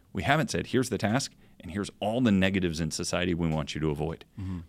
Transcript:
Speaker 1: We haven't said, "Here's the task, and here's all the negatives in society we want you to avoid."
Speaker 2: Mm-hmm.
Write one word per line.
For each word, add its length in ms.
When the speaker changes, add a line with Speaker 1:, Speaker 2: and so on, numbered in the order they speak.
Speaker 1:
We 80
haven't 280
said, 180
"Here's 200
the 100
task, 360
and 120
here's 180
all 220
the 100
negatives 480
in 100
society 440
we 140
want 260
you 80
to 80
avoid." 340
Speaker 2:
Mm-hmm. 280